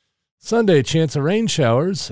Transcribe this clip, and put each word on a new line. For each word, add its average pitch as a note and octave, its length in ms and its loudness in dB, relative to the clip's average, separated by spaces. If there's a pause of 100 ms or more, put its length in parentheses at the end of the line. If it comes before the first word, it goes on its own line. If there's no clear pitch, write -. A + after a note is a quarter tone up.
(400)
Sunday, G3+ 420 2
chance D#3+ 340 -2
of C#3 80 -2
rain G#3 220 0
showers D3+ 680 0